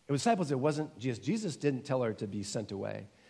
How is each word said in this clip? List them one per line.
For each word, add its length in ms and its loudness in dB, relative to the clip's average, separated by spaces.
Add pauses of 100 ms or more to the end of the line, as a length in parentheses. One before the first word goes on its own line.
It 40 0
was 100 2
disciples, 280 4
it 80 2
wasn't 400 0
Jesus. 260 -4
Jesus 320 0
didn't 280 2
tell 180 0
her 120 2
to 120 -4
be 160 -4
sent 300 -4
away. 340 -6 (240)